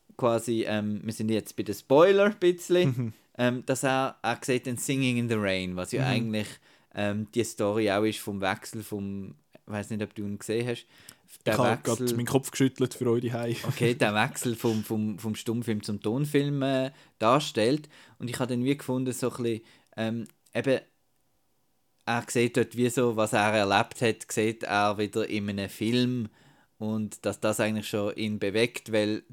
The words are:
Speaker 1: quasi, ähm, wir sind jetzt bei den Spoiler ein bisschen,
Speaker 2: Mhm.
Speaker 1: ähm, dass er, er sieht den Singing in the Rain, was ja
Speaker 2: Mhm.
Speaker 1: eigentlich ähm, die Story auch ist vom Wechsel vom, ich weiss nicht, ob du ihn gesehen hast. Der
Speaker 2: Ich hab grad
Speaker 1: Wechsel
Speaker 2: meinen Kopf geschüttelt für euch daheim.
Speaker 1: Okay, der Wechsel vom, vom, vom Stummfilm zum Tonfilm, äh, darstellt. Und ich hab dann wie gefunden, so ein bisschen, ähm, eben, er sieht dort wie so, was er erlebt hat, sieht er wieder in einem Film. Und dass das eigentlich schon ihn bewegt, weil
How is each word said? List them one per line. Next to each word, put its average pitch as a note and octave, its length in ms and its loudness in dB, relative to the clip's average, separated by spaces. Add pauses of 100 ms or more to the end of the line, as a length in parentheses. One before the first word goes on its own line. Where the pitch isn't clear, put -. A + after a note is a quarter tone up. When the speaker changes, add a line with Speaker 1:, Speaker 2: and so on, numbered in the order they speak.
(160)
Speaker 1:
quasi, A#2 500 0
ähm, G#2 360 -2
wir A2 100 -6
sind A2 160 -4
jetzt A2 260 -2
bei A2 80 -4
den G2 120 -4
Spoiler G3 500 6
ein G#3 140 0
bisschen, F3 500 2
Speaker 2:
Mhm. A#2 240 -4 (240)
Speaker 1:
ähm, B2 300 0
dass C3 160 -2
er, C3 400 0
er A#2 180 -2
sieht B2 240 -2
den B2 120 -4
Singing C3+ 400 0
in A#2 120 0
the A#2 60 2
Rain, F#2+ 400 0
was F2+ 160 -6
ja - 120 0
Speaker 2:
Mhm. - 60 0
Speaker 1:
eigentlich G#2+ 380 0 (500)
ähm, G#2 360 -2
die A#2 120 2
Story G#2+ 460 0
auch G2+ 120 2
ist A2 160 0
vom G2+ 220 -8
Wechsel G#2 420 -4
vom, G2 520 -10 (180)
ich - 60 -20 (120)
weiss G#2 180 -6
nicht, G#2+ 140 -4
ob G#2 120 -8
du G#2+ 80 -8
ihn G#2 160 -6
gesehen A#2 280 -4
hast. A#2+ 180 -6 (600)
Der A2+ 80 2
Speaker 2:
Ich G#2+ 60 2
hab A#2+ 240 2
grad A#2 160 0
Speaker 1:
Wechsel B2 180 0
Speaker 2:
meinen A#2+ 80 0
Kopf C3+ 260 0
geschüttelt C3 420 2
für B2 180 0
euch A#2+ 180 2
daheim. A#2+ 260 -4 (120)
Speaker 1:
Okay, A#2 280 2
der A2 200 2
Wechsel A#2+ 400 0
vom, A2 280 0
vom, G#2+ 360 -2
vom G#2+ 160 -4
Stummfilm A2+ 480 -4
zum G#2 180 -6
Tonfilm, C#3+ 600 0
äh, C3+ 300 0 (280)
darstellt. C3 680 4 (300)
Und A#2+ 120 -8
ich A#2+ 100 -6
hab B2 100 0
dann B2 140 0
wie C#3 140 2
gefunden, C3 360 -4
so B2 180 -2
ein - 120 -8
bisschen, A2+ 180 -2 (340)
ähm, A2+ 320 -4 (260)
eben, A#2+ 260 2 (1300)
er A#2 240 0
sieht A#2+ 280 2
dort A2+ 200 0
wie B2 120 2
so, A#2+ 280 2
was G#2+ 160 2
er G#2+ 200 4
erlebt G2+ 480 2
hat, A2+ 300 0
sieht A2 320 -2
er G#2 340 2
wieder G#2 320 -2
in G2+ 200 -4
einem G2 200 -4
Film. B2 600 0 (500)
Und G#2+ 460 -4
dass G2+ 140 -4
das G#2+ 200 0
eigentlich G#2+ 300 -2
schon G#2 260 -2
ihn G#2+ 240 -4
bewegt, G#2+ 520 -2
weil G#2+ 420 0